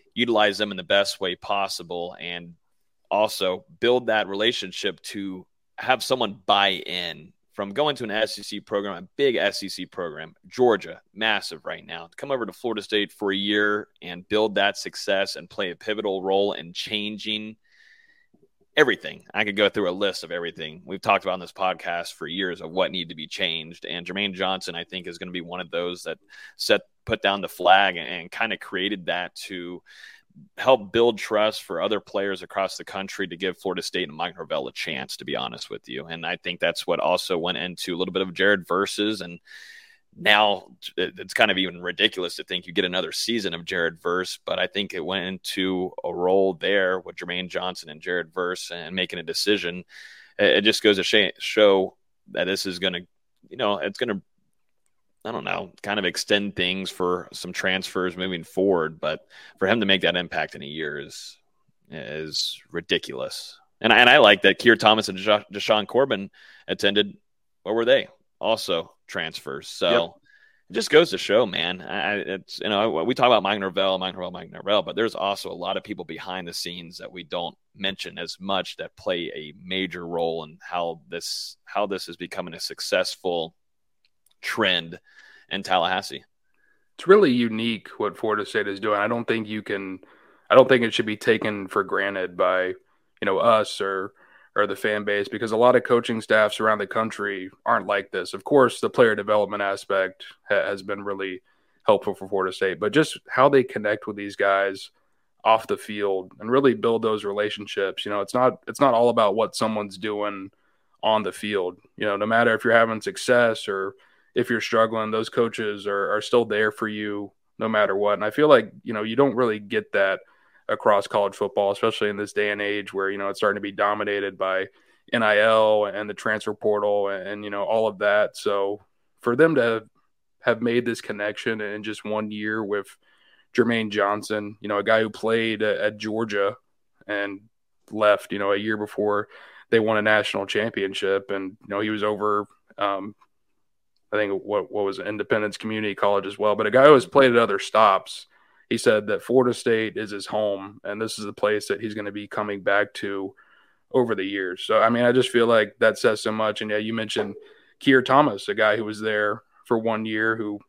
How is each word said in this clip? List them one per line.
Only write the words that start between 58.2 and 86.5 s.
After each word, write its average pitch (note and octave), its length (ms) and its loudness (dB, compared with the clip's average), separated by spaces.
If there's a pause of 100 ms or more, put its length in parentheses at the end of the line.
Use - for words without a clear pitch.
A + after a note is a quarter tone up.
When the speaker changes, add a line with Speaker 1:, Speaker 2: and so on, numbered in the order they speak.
Speaker 1:
forward. E2 560 0
But D#2 280 -6 (320)
for F#2+ 80 0
him A2+ 140 4
to G2+ 40 2
make F#2+ 160 6
that F2 140 2
impact E2 400 -4
in - 80 -14
a - 20 -14
year D2 340 -8
is, - 380 -16 (540)
is D#2 680 -8 (120)
ridiculous. - 880 -6 (220)
And A2 120 6
I, A2+ 60 10
and B2 100 10
I C#3 80 10
like G#2 240 10
that G2 180 6
Keir A#2 160 8
Thomas G#2+ 320 4
and F#2+ 100 -6
Desha-, G#2 360 2
Deshaun G#2 340 0
Corbin A#2 440 0 (360)
attended. G2+ 500 2 (460)
What G#2 120 -2
were A#2 100 0
they? B2+ 220 4 (320)
Also F#2 540 -2 (140)
transfers. D#2 600 -8
So - 220 -2
Speaker 2:
Yep. E2+ 220 2 (580)
Speaker 1:
it F2 40 -18
just A2+ 160 -4
goes D#3 200 6
to F#2+ 80 -4
show, A2 280 4
man. F2+ 360 -2
I, F#2+ 300 -4
I, G#2 40 0
it's, - 480 -8
you G#2 60 -2
know, G2 340 0
we A#2+ 100 0
talk B2+ 120 2
about A2 180 6
Mike G2+ 160 0
Norvell, F#2+ 380 0
Mike F#2 160 -6
Norvell, F#2 180 -10
Mike F2+ 200 -14
Norvell, G2 320 0
but D#2+ 120 -8
there's A2 200 0
also G2 360 -4
a - 20 -10
lot F2+ 220 -6
of F#2 80 -8
people F#2+ 220 -10
behind F2+ 420 -10
the F2 60 -12
scenes F2 460 -12
that - 120 -14
we F2+ 120 -14
don't E2+ 340 -8 (180)
mention F#2+ 420 -8
as - 220 -10
much F#2+ 380 -4
that - 180 -12
play F2 400 -4
a D2+ 260 -14
major F2+ 460 -6
role E2 380 -4
in D#2+ 160 -20
how E2+ 480 -6
this, - 560 -10
how G#2 220 -4
this F#2+ 200 -8
is F2 80 -14
becoming F2 380 -10
a D2+ 80 -14
successful – F2 920 -4 (880)
trend F2 580 -2 (500)
in G2 140 -6
Tallahassee. F#2 600 0 (720)